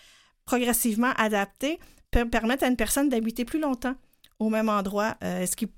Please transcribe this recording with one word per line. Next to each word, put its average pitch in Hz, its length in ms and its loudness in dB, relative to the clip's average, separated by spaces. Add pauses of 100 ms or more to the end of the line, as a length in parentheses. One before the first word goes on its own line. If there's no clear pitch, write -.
(440)
progressivement 240 720 2
adaptée 220 640 -2 (320)
peut 240 160 4
permettre 233 340 0
à 262 60 2
une 247 80 2
personne 277 320 0
d'habiter 226 360 -2
plus 311 160 -4
longtemps 269 360 -2 (420)
au 220 120 0
même 220 180 0
endroit, 202 560 -2
euh, 180 220 -4
ce - 100 -4
qui - 100 -4
n'est - 120 -16